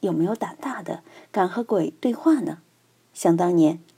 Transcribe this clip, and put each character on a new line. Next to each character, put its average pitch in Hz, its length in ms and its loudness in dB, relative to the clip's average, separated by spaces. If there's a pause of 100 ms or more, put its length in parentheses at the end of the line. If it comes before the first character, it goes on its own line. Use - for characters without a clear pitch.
有 190 120 -2
没 165 120 0
有 170 100 -2
胆 - 260 -8
大 247 220 -10
的， - 220 -10 (260)
敢 190 180 0
和 233 140 -6
鬼 196 380 -2
对 247 120 0
话 302 280 2
呢？ 160 180 -8 (540)
想 170 240 2
当 175 180 2
年， 165 240 4 (200)